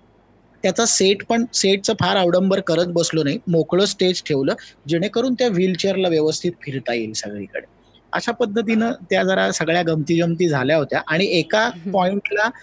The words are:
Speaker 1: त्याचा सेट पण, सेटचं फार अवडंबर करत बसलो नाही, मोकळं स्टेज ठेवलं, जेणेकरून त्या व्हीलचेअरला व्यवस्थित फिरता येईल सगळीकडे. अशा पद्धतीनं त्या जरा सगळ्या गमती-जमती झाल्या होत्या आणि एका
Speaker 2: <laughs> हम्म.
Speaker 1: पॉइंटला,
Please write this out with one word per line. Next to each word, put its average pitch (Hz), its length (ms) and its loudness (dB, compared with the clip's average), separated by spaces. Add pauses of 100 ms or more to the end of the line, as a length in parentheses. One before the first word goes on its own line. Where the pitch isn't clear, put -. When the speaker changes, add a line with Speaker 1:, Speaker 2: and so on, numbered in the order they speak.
(640)
Speaker 1:
त्याचा 208 240 0
सेट 196 400 2
पण, 233 180 0 (100)
सेटचं 196 460 2
फार 190 160 2
अवडंबर 185 440 2
करत 175 260 0
बसलो 165 360 0
नाही, 139 160 0 (100)
मोकळं 175 360 2
स्टेज 185 380 0
ठेवलं, 143 320 0 (340)
जेणेकरून 208 460 0
त्या 247 140 2
व्हीलचेअरला 185 600 0
व्यवस्थित 160 440 0 (100)
फिरता 127 320 -6
येईल 110 180 -4
सगळीकडे. 104 640 -10 (360)
अशा 202 200 -4
पद्धतीनं 226 600 -2 (180)
त्या 190 120 2
जरा 190 300 0
सगळ्या 170 300 0
गमती-जमती 165 640 0
झाल्या 143 280 2
होत्या 139 300 -2
आणि 160 180 0
एका 196 360 0
Speaker 2:
<laughs> 220 140 -2
हम्म. 175 160 -10
Speaker 1:
पॉइंटला, 202 540 0 (180)